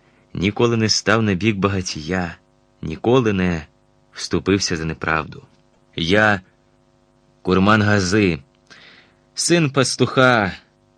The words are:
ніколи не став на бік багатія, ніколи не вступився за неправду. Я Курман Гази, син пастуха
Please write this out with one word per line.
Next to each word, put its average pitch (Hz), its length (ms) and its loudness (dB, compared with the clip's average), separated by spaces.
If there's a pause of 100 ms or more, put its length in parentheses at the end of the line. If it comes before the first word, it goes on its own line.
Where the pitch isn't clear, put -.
(340)
ніколи 104 420 0
не 110 120 0
став 110 340 0
на 104 120 0
бік 101 220 -2
багатія, 90 800 -4 (460)
ніколи 110 500 0
не 87 340 -2 (460)
вступився 92 640 -2
за 78 80 -8
неправду. 78 580 -6 (540)
Я 101 440 2 (1000)
Курман 98 400 4
Гази, 101 560 0 (960)
син 165 360 0
пастуха 123 800 2 (460)